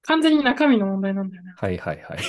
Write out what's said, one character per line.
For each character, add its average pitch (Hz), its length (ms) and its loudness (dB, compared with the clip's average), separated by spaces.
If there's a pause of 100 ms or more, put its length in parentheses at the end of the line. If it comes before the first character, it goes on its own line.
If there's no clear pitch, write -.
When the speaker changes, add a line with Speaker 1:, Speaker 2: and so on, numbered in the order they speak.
Speaker 1:
完 320 220 0
全 311 140 4
に 294 60 2
中 294 240 2
身 254 120 6
の 202 80 0
問 196 160 -2
題 196 100 -2
な 196 100 -4
ん 190 60 -6
だ 190 80 -12
よ - 60 -20
ね。 - 120 -20
Speaker 2:
は - 140 -4
い 92 80 -2
は 85 160 -6
い 73 80 -10
は - 140 -16
い。 - 140 -10